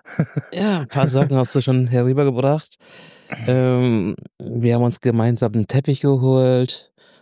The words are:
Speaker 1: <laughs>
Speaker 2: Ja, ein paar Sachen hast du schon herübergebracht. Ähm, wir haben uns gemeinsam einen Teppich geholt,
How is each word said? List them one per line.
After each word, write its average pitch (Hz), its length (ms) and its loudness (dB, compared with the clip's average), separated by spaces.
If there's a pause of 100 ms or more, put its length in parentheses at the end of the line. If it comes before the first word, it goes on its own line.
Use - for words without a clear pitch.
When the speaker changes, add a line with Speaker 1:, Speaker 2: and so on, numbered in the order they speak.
Speaker 1:
<laughs> - 480 -6
Speaker 2:
Ja, 190 280 -2
ein 135 80 -8
paar 143 180 0
Sachen 135 300 0
hast 127 180 0
du 139 60 2
schon 127 260 0
herübergebracht. 131 880 0 (720)
Ähm, 123 680 0 (240)
wir 120 340 0
haben 120 80 2
uns 120 180 0
gemeinsam 117 540 0
einen 110 140 -2
Teppich 135 320 -2
geholt, 131 920 0 (300)